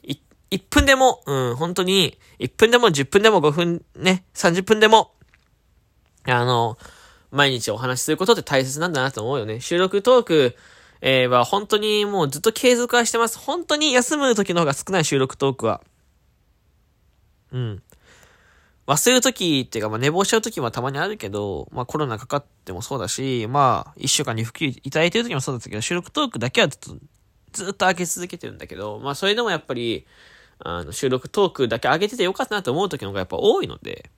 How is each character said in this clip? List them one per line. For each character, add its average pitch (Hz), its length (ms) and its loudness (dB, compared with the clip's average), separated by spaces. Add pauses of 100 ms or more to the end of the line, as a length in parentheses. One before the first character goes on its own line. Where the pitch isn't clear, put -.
い-、 - 140 -10 (340)
一 196 100 -2
分 - 260 2
で 269 100 8
も、 262 300 4
う 131 260 0
ん、 120 60 -4
本 170 160 -4
当 185 100 0
に、 185 340 2 (220)
一 - 80 -4
分 226 240 4
で 240 60 6
も 240 120 6
十 139 140 2
分 202 180 2
で 220 80 6
も 196 120 4
五 147 100 4
分 170 320 -2 (140)
ね、 185 260 0 (100)
三 175 200 2
十 185 100 -2
分 214 160 2
で 214 80 6
も、 220 240 6 (1120)
あ 123 220 2
の、 120 320 0 (540)
毎 139 200 4
日 117 200 -4
お 101 60 -4
話 127 220 -4
し - 60 -4
す 156 60 -2
る 156 40 2
こ 185 100 -2
と 233 60 4
っ 220 60 8
て 151 60 -6
大 135 200 2
切 135 160 -6
な 170 80 0
ん 175 60 -4
だ 131 80 0
な 131 100 0
と 110 100 -8
思 120 120 -4
う 139 60 -2
よ 107 60 -4
ね。 110 140 -8
収 170 180 -4
録 190 240 0
ト 247 200 6
ー - 20 -8
ク、 143 320 4 (460)
え 131 240 2
ー、 - 20 0
は 123 160 4
本 202 240 -2
当 214 100 2
に 208 280 0
も 202 180 0
う 143 60 0
ず 147 100 -8
っ - 20 -8
と 226 120 2
継 247 220 4
続 240 200 -2
は 233 100 4
し - 60 -2
て 233 60 -2
ま 233 100 2
す。 - 100 -8
本 330 280 -6
当 302 100 0
に 302 160 0
休 247 240 2
む 269 180 2
時 196 200 0
の 175 80 2
方 160 40 2
が 143 80 0
少 - 160 -8
な 185 120 0
い、 151 40 0
収 143 140 0
録 135 180 -2
ト 139 140 0
ー 123 40 -6
ク 113 100 -8
は。 107 160 -2 (1700)
う 127 80 -8
ん。 110 240 -8 (1040)
忘 147 220 2
れ 254 60 6
る 254 60 6
時 170 460 0
っ - 20 -20
て 117 100 -6
い - 20 -2
う - 20 -2
か、 107 60 -2
ま 107 60 -4
あ、 110 40 -4
寝 139 100 2
坊 180 140 0
し 196 60 0
ち 233 60 2
ゃ - 20 4
う 220 40 2
時 214 200 -8
も 117 100 -2
た 120 100 -6
ま 135 100 -4
に 139 60 -8
あ 170 100 -4
る 214 100 -8
け 98 120 -10
ど、 101 420 -6
ま 123 120 -8
あ、 - 20 -6
コ - 120 -8
ロ 151 100 -2
ナ 110 100 -6
か 120 100 -14
か 143 100 -4
っ - 80 -6 (180)
て - 80 -14
も 90 100 -10
そ - 160 -8
う - 20 -6
だ 92 80 -6
し、 131 420 -4
ま 127 400 2
あ、 - 80 -20
一 - 100 -6
週 - 160 0
間 120 120 -4
に 110 80 -4
復 - 160 -10
帰 139 240 -4
い 135 60 -10
た 156 100 -2
だ 165 60 4
い 175 60 0
て - 60 -2
る 233 100 -2
時 156 80 -6
も 135 60 -2
そ 143 100 -6
う 127 40 -4
だ 117 40 -10
っ - 20 -12
た - 80 -18
け 98 60 -10
ど、 107 60 -6
収 - 140 -4
録 175 160 -8
ト 294 160 -2
ー - 40 -10
ク - 80 -10
だ 120 100 -4
け 233 120 2
は 180 80 4
ず - 80 -10
っ - 20 -20
と、 - 180 -18 (540)
ず 185 200 -10
っ - 20 -10
と 190 140 0
上 185 60 2
げ 180 120 -4
続 175 220 -8
け 175 100 -14
て - 100 -14
る 101 60 -12
ん - 40 -20
だ 76 80 -16
け 73 100 -16
ど、 104 240 -10
ま 135 120 -8
あ、 143 40 -6
そ 190 100 -6
れ 208 100 2
で 240 60 -2
も 220 100 -2
や 160 60 -2
っ - 80 -10
ぱ 135 80 -8
り、 117 340 -6 (520)
あ 85 240 -8
の、 73 80 -12
収 135 180 -4
録 127 200 -2
ト 196 200 2
ー - 20 -6
ク 127 160 -2
だ 113 120 -4
け - 80 -2
上 143 120 2
げ 208 80 -2
て 240 100 -8
て 202 60 0
よ 185 100 0
か 359 120 -4
っ - 20 -20
た 208 80 -4
な 196 80 -4
と 123 80 -4
思 175 140 -2
う 185 40 -6
時 156 140 -8
の 98 60 -8
方 98 40 -10
が 98 60 -4
や 90 60 -4
っ - 20 -20
ぱ - 100 -6
多 277 240 2
い - 60 -6
の - 100 -14
で - 400 -16